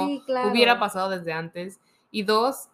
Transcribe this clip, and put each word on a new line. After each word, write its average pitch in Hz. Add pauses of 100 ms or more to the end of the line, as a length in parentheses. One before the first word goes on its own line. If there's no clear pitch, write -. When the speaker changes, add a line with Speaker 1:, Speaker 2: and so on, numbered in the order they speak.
Speaker 1:
Sí, 285
claro. 254
Speaker 2:
hubiera 240
pasado 196
desde 175
antes. 170 (300)
Y 214
dos, 226